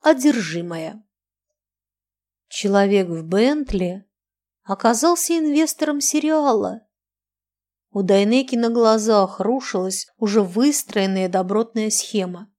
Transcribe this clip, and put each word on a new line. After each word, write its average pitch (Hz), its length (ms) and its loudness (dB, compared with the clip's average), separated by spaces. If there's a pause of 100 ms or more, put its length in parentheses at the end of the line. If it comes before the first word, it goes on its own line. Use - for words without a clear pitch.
Одержимая. 180 1040 -2 (1400)
Человек 196 580 2
в 165 160 -8
Бентли 196 840 -2 (600)
оказался 294 760 0
инвестором 302 640 0
сериала. 277 800 0 (1120)
У 196 100 -2
Дайнеки 214 540 2
на 233 120 0
глазах 220 680 2
рушилась 190 800 -4
уже 208 260 2
выстроенная 190 840 0
добротная 214 600 -2
схема. 190 720 -4